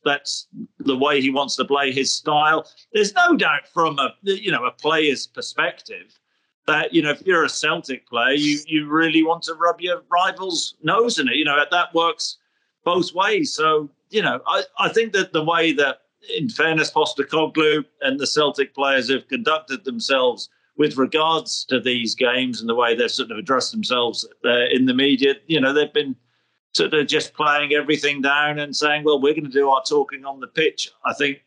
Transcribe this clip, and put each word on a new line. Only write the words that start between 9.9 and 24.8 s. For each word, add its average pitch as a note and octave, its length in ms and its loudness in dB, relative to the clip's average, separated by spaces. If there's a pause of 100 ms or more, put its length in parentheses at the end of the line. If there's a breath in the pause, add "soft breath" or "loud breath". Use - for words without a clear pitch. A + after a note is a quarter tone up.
rival's F#3 760 -2
nose G3+ 360 2
in C3+ 100 0
it. A#2+ 60 0
You D#3 100 0
know, D3 140 2 (100)
that E3+ 260 0
works E3 440 0 (460)
both F3 280 0
ways. F#3 400 0
So, D#3 380 0 (200)
you G#3 120 0
know, B2+ 240 -2
I, F#3+ 160 0 (160)
I F#3 100 0
think A3+ 260 0
that F#3+ 180 0
the D#3 120 0
way E3 280 2
that, C#3 260 0 (380)
in D3+ 120 -2
fairness, D#3 440 0
Postecoglou D#3 920 0 (160)
and C#3 200 -2
the C3 80 -2
Celtic C#3 480 0
players C3+ 340 0
have B2+ 160 -2
conducted C#3 580 -4
themselves B2+ 640 0 (300)
with D3+ 180 2
regards D#3 680 0
to B2 160 -2
these A#2 340 -4
games B2+ 460 0
and A2+ 80 -6
the A#2 80 0
way A#2+ 180 2
they've A#2 160 0
sort A2+ 220 -6
of G#2+ 60 -8
addressed B2 340 -2
themselves, A#2 540 -2 (180)
uh, A#2+ 260 2
in C3 160 4